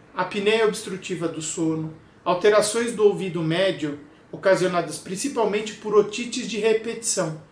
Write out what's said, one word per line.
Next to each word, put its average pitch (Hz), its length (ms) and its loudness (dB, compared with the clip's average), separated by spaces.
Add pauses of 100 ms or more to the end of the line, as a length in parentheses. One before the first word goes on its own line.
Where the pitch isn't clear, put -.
(140)
apneia 208 520 0
obstrutiva 185 600 -4
do 160 140 -8
sono, 160 540 -4 (280)
alterações 214 680 2
do 208 120 2
ouvido 180 380 2
médio, 160 580 0 (320)
ocasionadas 175 680 2
principalmente 214 760 -2
por 208 220 0
otites 220 520 0
de 220 100 -6
repetição, 220 840 0 (120)